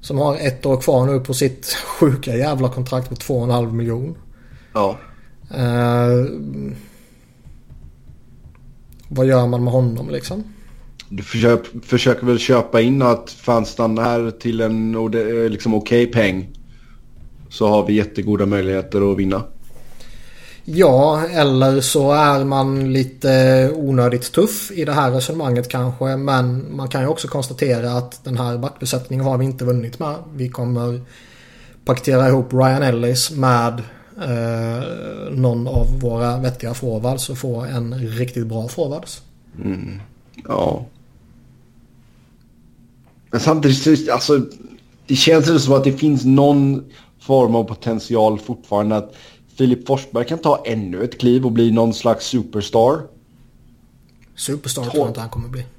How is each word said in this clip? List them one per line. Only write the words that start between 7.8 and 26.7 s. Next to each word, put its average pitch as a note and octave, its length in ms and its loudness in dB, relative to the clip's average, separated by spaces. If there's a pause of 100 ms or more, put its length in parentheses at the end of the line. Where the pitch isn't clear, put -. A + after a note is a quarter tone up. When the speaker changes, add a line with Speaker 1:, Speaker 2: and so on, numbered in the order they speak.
Speaker 1:
vad B2+ 180 2
gör B2+ 200 4
man B2 180 0
med A#2+ 80 0
honom, B2+ 380 0
liksom? F3+ 340 -8 (640)
Speaker 2:
Du G2 140 -10
försök-, A#2 640 2
försöker B2 420 2
väl B2 120 4
köpa A#2 420 4
in C3 220 4
att A#2+ 280 2
fan A#2 360 0
stanna A2+ 360 -2
här A#2 280 0
till A2+ 300 -4
en A2 360 -2
ode-, A2+ 520 -2
liksom A2 260 -2
okej A#2+ 320 2
peng. F#2+ 420 0 (1000)
Så A2 200 0
har G#2 180 4
vi G#2 60 0
jättegoda G#2 540 0
möjligheter G2 680 0
att F#2+ 60 -2
vinna. F#2+ 240 0 (1200)
Speaker 1:
Ja, D3+ 600 4
eller C3+ 540 2
så C#3 320 2
är C#3+ 320 4
man C3+ 480 0
lite C3 840 4
onödigt B2+ 580 0
tuff - 420 0
i E3 100 -4
det D3 80 -4
här C#3 180 2
resonemanget B2+ 580 -2
kanske. B2+ 480 -4
Men C3+ 600 -2